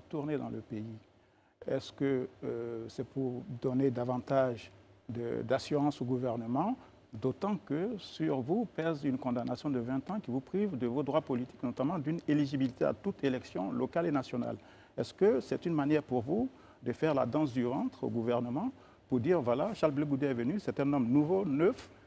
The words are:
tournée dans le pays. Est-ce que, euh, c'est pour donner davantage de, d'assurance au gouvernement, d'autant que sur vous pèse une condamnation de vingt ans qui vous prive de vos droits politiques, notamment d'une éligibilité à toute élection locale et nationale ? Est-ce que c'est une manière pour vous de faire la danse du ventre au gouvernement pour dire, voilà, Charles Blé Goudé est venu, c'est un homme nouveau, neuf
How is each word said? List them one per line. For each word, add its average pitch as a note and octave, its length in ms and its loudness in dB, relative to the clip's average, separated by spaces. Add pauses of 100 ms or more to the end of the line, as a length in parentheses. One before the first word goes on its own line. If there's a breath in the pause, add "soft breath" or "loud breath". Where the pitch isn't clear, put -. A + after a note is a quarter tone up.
tournée D3+ 280 -4
dans B2 120 -4
le A2+ 120 -8
pays. A2 360 -8 (720 soft breath)
Est-ce C3 240 -4
que, C3+ 380 0 (160)
euh, A#2 420 -4
c'est B2 180 -6
pour B2+ 380 -4 (180)
donner C3+ 300 4
davantage B2 800 0 (380)
de, A#2 320 -4
d'assurance C#3+ 600 0
au C3 40 -2
gouvernement, B2 720 -2 (340 loud breath)
d'autant C3 460 -2
que F#3 400 -2
sur D#3 420 -2
vous E3+ 240 0
pèse D#3+ 400 -2
une C3 140 2
condamnation B2 520 -2
de B2+ 100 2
vingt C3 300 -2
ans G3+ 120 -4
qui A#2+ 100 -6
vous C3 80 0
prive F#3+ 380 -2
de A#2+ 100 0
vos C3 160 0
droits C#3 160 2
politiques, B2 420 -4
notamment C#3 380 -2
d'une D#3 260 -2
éligibilité C#3 600 2
à - 80 2
toute - 280 -4
élection C3 480 -2
locale C3 360 0
et E3 60 2
nationale ? A#2+ 440 -2 (420 loud breath)
Est-ce - 160 -4
que A3+ 260 6
c'est - 260 -2
une F3 80 0
manière D3 300 4
pour B2+ 180 0
vous G3 260 0 (360 loud breath)
de A#2+ 80 -2
faire D3+ 220 2
la B2+ 120 4
danse C#3 280 2
du B2 100 2
ventre C3 400 -2
au A#2+ 60 0
gouvernement A#2+ 600 0 (380 loud breath)
pour B2+ 100 2
dire, D#3+ 220 4
voilà, D3 320 2
Charles D#3 200 4
Blé D3 120 2
Goudé C#3 220 2
est C3+ 60 2
venu, B2 260 0
c'est - 200 -4
un C#3+ 140 2
homme B2+ 140 2
nouveau, D3+ 360 4
neuf E3 460 2 (180)